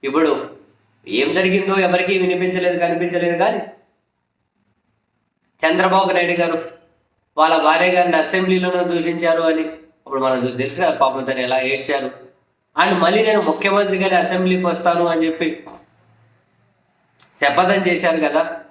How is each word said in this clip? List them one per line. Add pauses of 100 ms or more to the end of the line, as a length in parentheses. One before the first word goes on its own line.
ఇప్పుడు (760)
ఏం
జరిగిందో (120)
ఎవరికీ
వినిపించలేదు,
కనిపించలేదు,
కానీ (2000)
చంద్రబాబు
నాయుడు
గారు (800)
వాళ్ళ (100)
భార్య
గారిని
అసెంబ్లీలోనే (100)
దూషించారు
అని (380)
అప్పుడు
మనం
చూసి
తెలుసు
కదా,
పాపం
తను
ఎలా (160)
ఏడ్చారు. (640)
And (100)
మళ్ళీ
నేను
ముఖ్యమంత్రిగానే
అసెంబ్లీకి
వస్తాను
అని
చెప్పి (1900)
శపథం
చేశారు
కదా. (300)